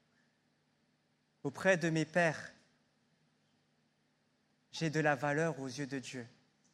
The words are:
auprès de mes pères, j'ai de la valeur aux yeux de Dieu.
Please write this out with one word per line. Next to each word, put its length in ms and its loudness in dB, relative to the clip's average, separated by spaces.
auprès 340 2
de 120 0
mes 140 2
pères, 480 0
j'ai 160 -2
de 100 0
la 160 4
valeur 440 0
aux 80 -6
yeux 200 -8
de 120 -6
Dieu. 280 -12